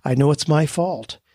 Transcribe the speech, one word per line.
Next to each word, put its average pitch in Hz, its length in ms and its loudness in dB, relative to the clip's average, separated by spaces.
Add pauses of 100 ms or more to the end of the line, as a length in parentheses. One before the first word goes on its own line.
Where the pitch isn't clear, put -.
I 131 100 0
know 139 160 4
it's - 180 -2
my 156 160 2
fault. 170 540 -6 (160)